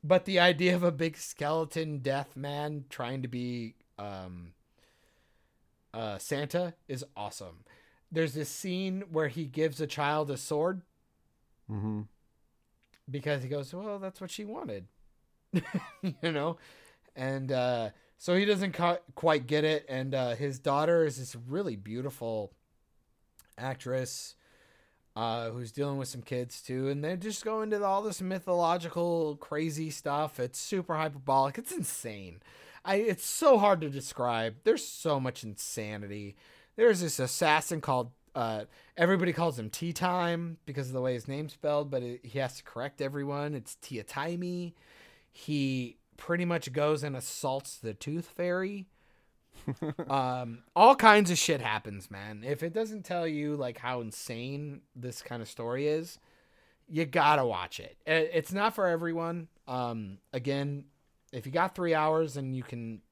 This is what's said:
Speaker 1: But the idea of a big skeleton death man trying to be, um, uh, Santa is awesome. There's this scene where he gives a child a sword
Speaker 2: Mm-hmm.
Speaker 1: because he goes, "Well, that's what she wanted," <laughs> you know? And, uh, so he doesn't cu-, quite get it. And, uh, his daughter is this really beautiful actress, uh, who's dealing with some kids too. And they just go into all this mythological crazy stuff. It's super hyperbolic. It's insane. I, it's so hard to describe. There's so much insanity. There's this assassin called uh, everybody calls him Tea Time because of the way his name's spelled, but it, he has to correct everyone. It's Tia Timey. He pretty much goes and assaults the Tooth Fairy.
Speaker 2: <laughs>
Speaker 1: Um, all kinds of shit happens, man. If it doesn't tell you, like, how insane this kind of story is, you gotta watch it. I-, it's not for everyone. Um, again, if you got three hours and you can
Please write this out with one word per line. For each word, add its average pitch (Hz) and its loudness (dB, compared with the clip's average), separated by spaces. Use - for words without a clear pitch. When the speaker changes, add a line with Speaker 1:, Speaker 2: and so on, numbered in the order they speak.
Speaker 1:
But 180 4
the 196 4
idea 180 6
of 175 2
a 175 6
big 156 -2
skeleton 156 -2
death 139 -2
man 143 -6
trying 127 -6
to 127 -6
be, 120 -6
um, 92 -10
uh, 107 -6
Santa 170 -2
is 131 -8
awesome. 98 -12
There's 160 0
this 151 -4
scene 190 -4
where 160 2
he 151 -4
gives 151 0
a 151 0
child 147 0
a 131 -2
sword 170 0
Speaker 2:
Mm-hmm. 107 -4
Speaker 1:
because 139 -2
he 127 -6
goes, 139 -4
"Well, 202 -8
that's 190 -10
what 185 -10
she 214 -10
wanted," 104 -10
<laughs> - -4
you 170 -2
know? 156 -2
And, 135 -4
uh, 123 2
so 180 2
he 196 6
doesn't 196 2
cu-, 170 2
quite 151 4
get 151 2
it. 156 2
And, 131 -2
uh, 123 2
his 131 -4
daughter 156 4
is 131 -2
this 127 -10
really 131 -4
beautiful 110 -6
actress, 127 -4
uh, 113 -2
who's 120 -8
dealing 139 -2
with 131 -6
some 123 -10
kids 123 -6
too. 131 -2
And 139 -2
they 180 -2
just 208 -8
go 220 -2
into 214 0
all 196 2
this 208 -4
mythological 170 2
crazy 156 -4
stuff. 147 -2
It's 123 -4
super 175 -2
hyperbolic. 139 2
It's 233 -8
insane. 104 -6
I, 196 2
it's 208 0
so 277 8
hard 202 6
to 151 -2
describe. 120 -2
There's - 4
so 147 0
much 127 -4
insanity. 104 -8
There's 220 8
this 165 0
assassin 151 2
called 127 0
uh, 110 -2
everybody 175 4
calls 151 0
him 107 -6
Tea 170 -4
Time 170 0
because 135 -6
of 131 -8
the 127 -2
way 127 2
his 117 -6
name's 143 -6
spelled, 147 0
but 131 0
it, 123 -8
he 120 -6
has 127 -2
to - -18
correct 135 -8
everyone. 143 -4
It's 120 -10
Tia 117 -8
Timey. 175 -6
He 135 -2
pretty 175 -2
much 170 -2
goes 147 2
and 143 -4
assaults 135 -4
the 110 -6
Tooth 160 -6
Fairy. 185 -2
Speaker 2:
<laughs> 147 -4
Speaker 1:
Um, 127 -2
all 226 12
kinds 214 10
of 175 4
shit 147 2
happens, 104 -4
man. 104 -10
If 135 -2
it 165 -4
doesn't 214 -4
tell 175 -2
you, 147 -2
like, 127 -4
how 123 -4
insane 135 -8
this 123 -10
kind 120 -8
of 107 -10
story 123 -2
is, 160 -2
you 160 0
gotta 147 6
watch 90 -4
it. - -14
I-, 156 0
it's 160 0
not 208 2
for 196 2
everyone. 165 0
Um, 117 -4
again, 139 -2
if 127 -8
you 135 -8
got 175 2
three 170 2
hours 156 2
and 131 -4
you 127 -4
can 113 -10